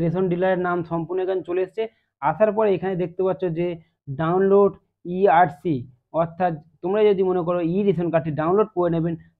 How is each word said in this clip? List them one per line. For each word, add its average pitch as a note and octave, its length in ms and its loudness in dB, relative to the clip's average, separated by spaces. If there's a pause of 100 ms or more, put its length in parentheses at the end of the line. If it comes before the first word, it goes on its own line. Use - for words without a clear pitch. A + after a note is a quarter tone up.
রেশন F3 260 0
ডিলারের F3+ 300 0
নাম F3+ 240 -2
সম্পূর্ণ E3+ 380 -6
এখানে F#3 200 -4
চলে F3 200 -4
এসছে। F#3 200 -6 (400)
আসার D#3+ 300 2
পরে G#3+ 220 0
এখানে F#3 220 -4
দেখতে F3+ 280 -4
পাচ্ছ F#3 220 -2
যে E3+ 220 -4 (420)
download F#3 600 2 (340)
ইআরসি, F3+ 720 2 (380)
অর্থাৎ E3 400 -2 (280)
তোমরা G3+ 220 0
যদি G3 200 4
মনে F#3 240 0
করো F3 140 0
ই E3 220 -2
রেশন F3 280 0
কার্ডটি D#3+ 200 2
download E3+ 440 2
করে F3 200 0
নেবেন, E3 180 -2 (260)